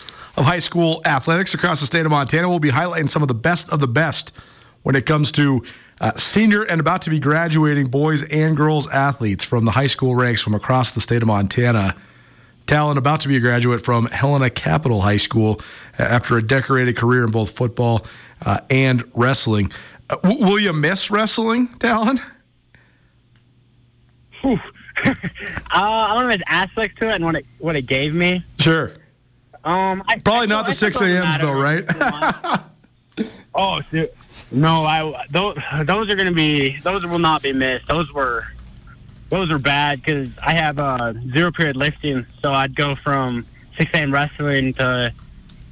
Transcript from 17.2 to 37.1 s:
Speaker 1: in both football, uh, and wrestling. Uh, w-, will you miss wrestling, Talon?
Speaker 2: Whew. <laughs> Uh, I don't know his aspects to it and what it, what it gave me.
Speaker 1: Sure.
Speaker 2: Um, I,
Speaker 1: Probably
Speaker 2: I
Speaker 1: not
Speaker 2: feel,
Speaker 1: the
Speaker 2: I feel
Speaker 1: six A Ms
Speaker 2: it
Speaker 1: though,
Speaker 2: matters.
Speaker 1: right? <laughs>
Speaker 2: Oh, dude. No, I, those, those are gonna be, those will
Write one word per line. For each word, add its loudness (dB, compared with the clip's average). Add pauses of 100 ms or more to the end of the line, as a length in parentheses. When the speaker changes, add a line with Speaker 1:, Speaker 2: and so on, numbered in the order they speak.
Speaker 1:
in 0
both 0
football, 0 (380)
uh, 0 (100)
and 2 (120)
wrestling. 0 (380)
Uh, -2
w-, 2
will 4
you 2
miss 0
wrestling, 0
Talon? 0 (2250)
Speaker 2:
Whew. 0
<laughs> -18 (340)
Uh, 4 (640)
I 2
don't 2
know 0
his -2
aspects -2
to -2
it 0
and -2
what 0
it, -6 (120)
what -2
it -4
gave -2
me. 0 (160)
Speaker 1:
Sure. 2 (720)
Speaker 2:
Um, 0
I, -2
Speaker 1:
Probably 2
Speaker 2:
I 0
Speaker 1:
not 0
Speaker 2:
feel, -2
Speaker 1:
the 0
Speaker 2:
I 2
feel -6
Speaker 1:
six -2
A 4
Ms 2
Speaker 2:
it 0
Speaker 1:
though, 0
Speaker 2:
matters. -2
Speaker 1:
right? -2 (560)
<laughs> -4 (260)
Speaker 2:
Oh, -2 (100)
dude. -2 (400)
No, 2
I, -2
those, -2 (280)
those 0
are 0
gonna 0
be, 0
those -2
will -2